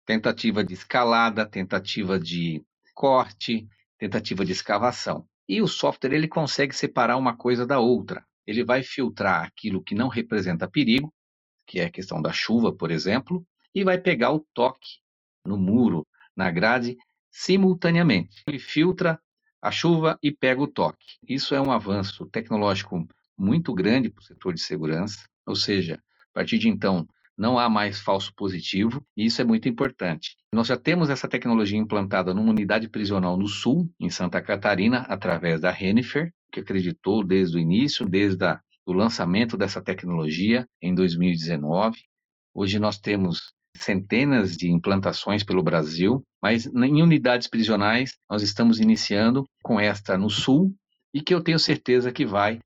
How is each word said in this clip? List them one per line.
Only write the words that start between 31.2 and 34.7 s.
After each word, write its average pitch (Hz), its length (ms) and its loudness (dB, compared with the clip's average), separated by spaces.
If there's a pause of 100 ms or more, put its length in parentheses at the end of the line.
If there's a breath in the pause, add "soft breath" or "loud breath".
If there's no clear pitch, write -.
tecnologia 113 500 0
implantada 98 540 -2
numa 110 180 2
unidade 107 380 0
prisional 98 480 0
no 101 100 0
Sul, 160 420 0 (100)
em 90 100 -4
Santa 90 320 -4
Catarina, 104 640 0